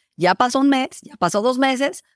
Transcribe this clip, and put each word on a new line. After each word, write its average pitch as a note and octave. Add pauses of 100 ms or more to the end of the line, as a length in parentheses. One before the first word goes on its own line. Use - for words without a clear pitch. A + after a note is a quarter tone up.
(160)
Ya F3
pasó B3
un C#4
mes, C4
ya -
pasó F3+
dos B3
meses, C4+ (100)